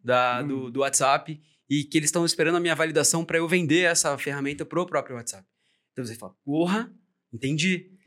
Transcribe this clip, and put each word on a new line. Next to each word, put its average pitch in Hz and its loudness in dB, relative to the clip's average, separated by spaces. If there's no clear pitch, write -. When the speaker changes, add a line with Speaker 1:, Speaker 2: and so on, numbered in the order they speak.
Speaker 1:
da, 123 2
Speaker 2:
Hum. 143 -6
Speaker 1:
do, 131 -6
do 127 -4
WhatsApp 139 0
e 143 0
que - -2
eles 147 2
tão 170 2
esperando 165 2
a 175 0
minha 170 0
validação 156 2
pra 165 0
eu 170 0
vender 170 4
essa 165 2
ferramenta 143 -6
pro 170 -2
próprio 139 -4
WhatsApp." 101 -12
Então 131 -8
você 113 -10
fala, 95 -16
"Porra, 175 0
entendi." 156 -2